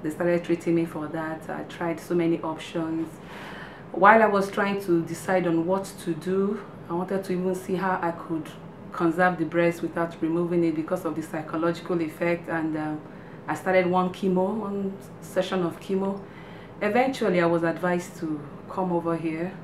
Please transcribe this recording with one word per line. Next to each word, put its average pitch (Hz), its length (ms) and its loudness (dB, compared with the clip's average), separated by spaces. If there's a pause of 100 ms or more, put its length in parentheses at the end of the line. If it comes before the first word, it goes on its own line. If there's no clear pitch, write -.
They 156 80 -2
started 175 320 2
treating 170 320 2
me 165 100 4
for 151 220 -6
that. 160 420 -6
I 151 140 -6
tried 165 360 -4
so - 140 -4
many 165 280 4
options. 160 680 -4 (840)
While 208 280 10
I 214 60 8
was 196 240 2
trying 202 300 0
to 170 200 4
decide 175 460 0
on 165 180 2
what 190 200 0 (180)
to 170 100 -2
do, 196 500 -2 (240)
I 165 60 -6
wanted 185 300 -2
to 190 100 -4
even 180 220 0
see 185 180 -4
how 185 260 0
I 170 120 0
could 160 360 -6 (440)
conserve 170 480 2
the 165 60 2
breast 170 360 4
without 165 400 -2
removing 170 440 2
it 160 100 2
because 160 280 -2
of 151 120 -2
the 160 80 -4
psychological 170 800 -2
effect. 170 440 0
And, 160 300 -2
um, 151 240 -4 (460)
I 151 80 -2
started 185 320 4
one 180 260 2
chemo, 185 400 2
one 202 420 -4 (260)
session 185 420 0
of 165 160 -2
chemo. 196 420 -2 (580)
Eventually, 208 640 2
I 170 60 6
was 165 160 4
advised 175 560 0
to 156 200 -4 (300)
come 185 220 -2
over 165 260 0
here 165 340 -2 (120)